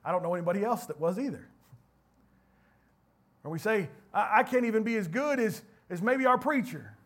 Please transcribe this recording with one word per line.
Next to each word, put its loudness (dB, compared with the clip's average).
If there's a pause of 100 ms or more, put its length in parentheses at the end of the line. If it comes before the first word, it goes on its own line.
I -4
don't 0
know -2
anybody 0
else -2
that -10
was 0
either. -6 (2000)
Or -10
we -4
say, 0 (220)
"I, 4
I 6
can't 2
even 2
be 0
as -2
good 0
as, -2 (260)
as -6
maybe 2
our 6
preacher -4